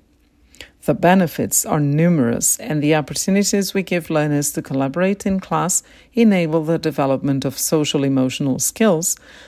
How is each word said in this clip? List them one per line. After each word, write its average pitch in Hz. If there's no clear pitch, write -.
The 147
benefits 185
are 160
numerous, 147
and 151
the 151
opportunities 196
we 196
give 170
learners 147
to 160
collaborate 151
in 190
class 160
enable 175
the 160
development 139
of 131
social 151
emotional 131
skills 185